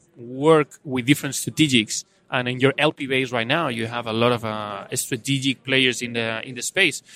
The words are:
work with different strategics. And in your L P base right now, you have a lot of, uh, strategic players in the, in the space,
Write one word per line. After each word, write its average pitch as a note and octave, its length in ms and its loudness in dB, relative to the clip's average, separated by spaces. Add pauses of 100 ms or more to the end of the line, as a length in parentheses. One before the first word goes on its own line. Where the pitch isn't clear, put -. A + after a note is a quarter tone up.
(180)
work C#3 680 2
with B2+ 220 -4
different C#3 300 2
strategics. B2+ 680 2 (260)
And B2+ 200 -2
in B2 100 -4
your C3+ 180 4
L D3 140 2
P D3 160 -8
base C3 240 -2
right A#2 160 -2
now, D#3 220 0
you A2+ 180 -4
have A#2 200 -8
a A2 40 -4
lot A#2 220 4
of, A2+ 100 -4
uh, G#2 520 -8
strategic C3 680 -4
players C3 380 2
in A#2+ 120 -8
the, A2+ 320 -6
in C3 100 -12
the B2+ 80 -12
space, - 400 0 (120)